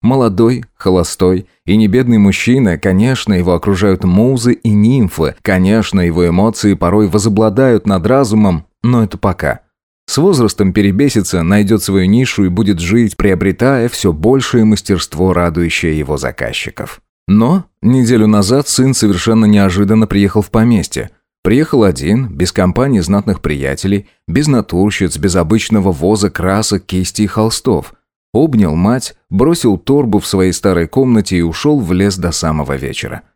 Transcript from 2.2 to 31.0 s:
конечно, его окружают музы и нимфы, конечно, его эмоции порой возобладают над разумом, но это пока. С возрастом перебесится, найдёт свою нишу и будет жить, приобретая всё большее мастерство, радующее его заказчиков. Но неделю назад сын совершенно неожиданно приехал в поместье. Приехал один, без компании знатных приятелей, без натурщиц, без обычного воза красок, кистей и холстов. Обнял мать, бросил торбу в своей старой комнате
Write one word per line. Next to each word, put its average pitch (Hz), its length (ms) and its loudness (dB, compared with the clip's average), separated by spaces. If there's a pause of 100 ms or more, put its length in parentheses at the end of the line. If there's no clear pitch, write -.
конечно, 104 560 0
его 90 200 0
окружают 95 520 0
музы 117 480 2
и - 160 -2
нимфы, 104 720 0
конечно, 98 580 0
его 87 260 0
эмоции 98 480 2
порой 92 360 0
возобладают 107 760 0
над 98 220 0
разумом, 107 580 0 (160)
но 120 220 2
это 101 140 -6
пока. 85 420 -4 (460)
С - 120 -6
возрастом 127 540 2
перебесится, 101 720 0
найдёт 101 400 0
свою 95 220 0
нишу 107 400 0
и - 20 0
будет 95 320 0
жить, 101 380 0
приобретая 113 720 0
всё 92 240 -2
большее 117 500 0
мастерство, 95 720 0
радующее 85 680 -2
его 73 160 -4
заказчиков. - 840 -10 (260)
Но 120 380 2 (160)
неделю 117 460 2
назад 107 420 2
сын 131 240 0
совершенно 110 540 2
неожиданно 101 600 2
приехал 101 340 0
в - 80 -6
поместье. 110 600 0 (340)
Приехал 127 400 0
один, 95 460 0
без 90 240 -4
компании 104 480 0
знатных 101 400 -2
приятелей, 76 680 -4 (220)
без 139 180 0
натурщиц, 101 680 0
без 87 180 -2
обычного 98 560 0
воза 95 380 0
красок, 98 560 -2
кистей 92 400 -2
и - 20 -4
холстов. 110 680 -2 (380)
Обнял 110 440 0
мать, 107 400 -2 (160)
бросил 123 480 2
торбу 123 400 0
в - 80 -8
своей 92 260 0
старой 87 340 -2
комнате 117 500 0